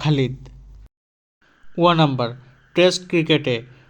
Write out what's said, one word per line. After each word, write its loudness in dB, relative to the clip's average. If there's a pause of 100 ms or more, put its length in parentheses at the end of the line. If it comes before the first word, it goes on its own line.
খালিদ। -2 (1400)
ও 2 (100)
নাম্বার, 0 (460)
টেস্ট 2
ক্রিকেটে 0 (340)